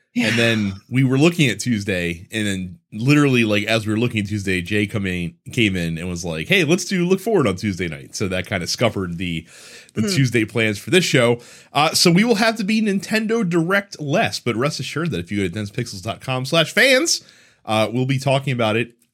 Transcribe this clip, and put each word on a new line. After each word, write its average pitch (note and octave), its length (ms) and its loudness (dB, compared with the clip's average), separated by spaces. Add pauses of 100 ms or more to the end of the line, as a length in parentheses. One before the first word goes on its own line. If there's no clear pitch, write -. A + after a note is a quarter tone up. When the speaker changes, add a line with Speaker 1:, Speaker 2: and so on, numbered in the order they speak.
(140)
Speaker 1:
Yeah. A#2+ 140 0
Speaker 2:
And A#2 100 2
then A2 340 2 (160)
we B2+ 160 2
were C3 140 2
looking E3 320 2
at G2 80 -4
Tuesday, G2 720 -4
and G#2+ 160 -4
then F#2 320 -6 (140)
literally, C3 520 4
like, G#2 200 2
as A2 220 0
we G#2+ 60 -2
were G#2+ 60 0
looking A2+ 220 0
at G2+ 80 -4
Tuesday, F#2+ 340 -2
Jay G#2 240 0
come G2+ 200 -4
in, F2 280 -4 (180)
came G#2 220 2
in E2 240 -2
and F2 100 -8
was F2 160 -6
like, D#2+ 240 -4
"Hey, F#3+ 160 4
let's E3+ 200 2
do F3 200 -2
Look F#3+ 160 2
Forward F#3 280 2
on F2+ 80 0
Tuesday F#2 320 -4
night." C#2 260 -12
So G2 140 -4
that F2+ 180 -4
kinda F2+ 220 -4
scuppered F#2+ 500 -2
the, F2 280 -4 (480)
the - 80 -2
Speaker 1:
Hmm. G#3+ 120 0
Speaker 2:
Tuesday A#2 300 2
plans G#2+ 340 0
for - 120 -12
this F3 140 4
show. A#2+ 360 4 (320)
Uh, D3+ 200 2
so - 200 4
we F#3+ 120 6
will A#3+ 120 4
have A3+ 220 2
to G#3 60 -4
be A3 160 0
Nintendo A3 680 0
Direct F3+ 520 0
less, D3 380 0
but A#2 160 -2
rest C3+ 240 -2
assured D3+ 320 -6
that F2+ 100 -2
if F2 120 -10
you G2+ 60 -2
go G2 60 0
to F2+ 40 -2
dense G#2 240 -8
pixels G#2+ 300 -8
dot G2+ 180 -8
com C3 240 -4
slash D#3+ 280 0
fans, C4+ 500 2 (420)
uh, G#2+ 280 2
we'll B2+ 140 0
be C3+ 120 0
talking C3+ 340 0
about A2+ 240 0
it A#2 180 -2 (200)